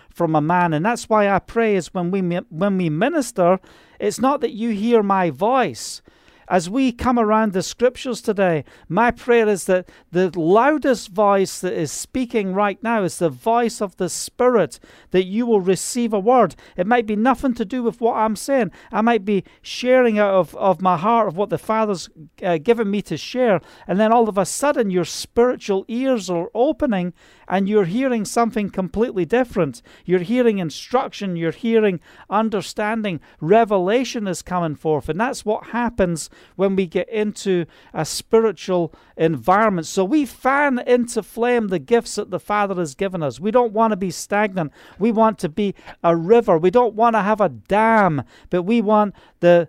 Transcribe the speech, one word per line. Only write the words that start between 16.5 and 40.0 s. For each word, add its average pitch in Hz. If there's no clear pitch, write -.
It 180
might 233
be 214
nothing 247
to 233
do 247
with 226
what 233
I'm 220
saying. 254
I 208
might 226
be 196
sharing 247
out 202
of, 180
of 185
my 180
heart 214
of 160
what 202
the 165
Father's, 214
uh, 175
given 220
me 202
to 160
share, 233
and 185
then 220
all 233
of 190
a 190
sudden 277
your 180
spiritual 240
ears 233
are 175
opening 226
and 196
you're 208
hearing 233
something 226
completely 196
different. 185
You're 180
hearing 226
instruction, 185
you're 165
hearing 214
understanding. 208
Revelation 208
is 180
coming 170
forth, 151
and 160
that's 247
what 214
happens 214
when 196
we 190
get 180
into 196
a 156
spiritual 185
environment. 170
So 190